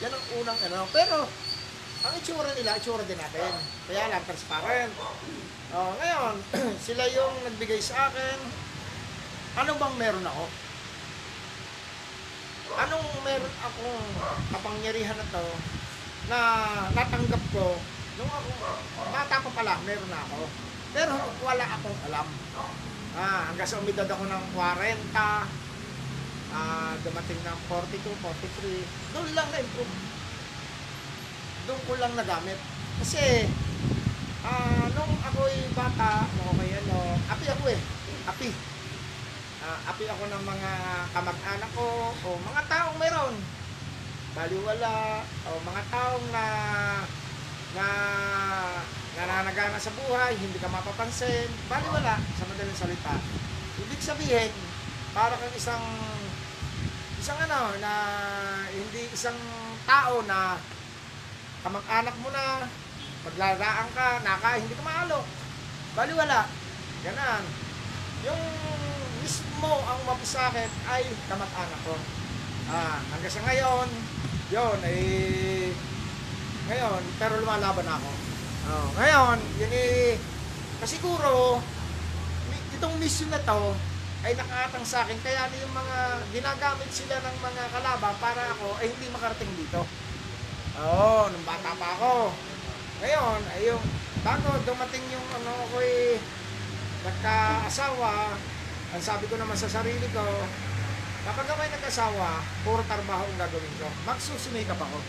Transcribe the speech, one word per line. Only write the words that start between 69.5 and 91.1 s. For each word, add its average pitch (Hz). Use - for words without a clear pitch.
ang 254
umapos 254
sa 254
akin 233
ay 254
kamag-anak 185
ko. 160
Ah, 160
hanggang 175
sa 214
ngayon, 254
yun, 214
eh, 185
ngayon, 214
pero 220
lumalaban 202
ako. 156
Oh, 151
ngayon, 254
yun 220
eh, 247
kasiguro, 277
mi-, -
itong 330
mission 311
na 302
to 202
ay -
nakaatang 247
sa 240
akin. 220
Kaya 262
yung 262
mga 254
ginagamit 269
sila 269
ng 254
mga 247
kalaban 240
para 240
ako 202
ay 233
hindi 247
makarating 226
dito. 156
Oo, 202